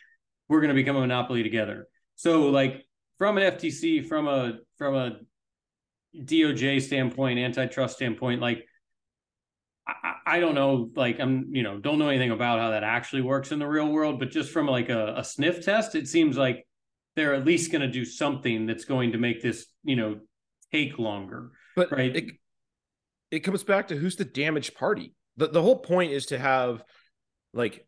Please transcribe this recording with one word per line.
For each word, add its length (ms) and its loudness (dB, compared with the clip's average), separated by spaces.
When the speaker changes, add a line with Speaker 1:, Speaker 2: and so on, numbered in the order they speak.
Speaker 1:
We're 120 6
gonna 140 4
become 220 2
a 40 4
monopoly 420 0
together. 460 -4
So, 360 4
like, 360 2
from 180 2
an 60 4
F 160 2
T 120 -4
C, 300 0
from 280 -2
a, 320 0
from 160 0
a 260 -2
D 200 4
O 80 2
J 260 0
standpoint, 600 0
antitrust 560 -2
standpoint, 440 -2
like, 240 -2
I, 80 -8
I, 320 -2
I 40 2
don't 140 2
know, 400 2
like, 240 0
I'm, 340 0
you 120 0
know, 160 -6
don't 180 0
know 100 2
anything 220 2
about 300 2
how 100 0
that 140 0
actually 380 -2
works 280 -2
in 80 -4
the 80 -4
real 240 0
world, 300 0
but 100 -4
just 220 -4
from, 160 0
like, 200 0
a, 280 -2
a 80 -6
sniff 400 -2
test, 320 0
it 100 -2
seems 300 2
like 280 0
they're 180 2
at 100 -2
least 280 2
gonna 180 0
do 140 -4
something 640 -2
that's 180 -6
going 280 0
to 60 -2
make 240 -2
this, 240 -4
you 140 0
know, 240 -2
take 280 -2
longer, 520 -6
Speaker 2:
But 160 2
Speaker 1:
right? 240 0
Speaker 2:
it, 160 -6
it 80 -4
comes 240 -4
back 240 0
to 80 -6
who's 180 -4
the 100 -6
damaged 520 -4
party. 380 -4
The, 100 2
the 140 2
whole 160 6
point 340 0
is 140 -4
to 120 -4
have, 460 0
like, 340 -4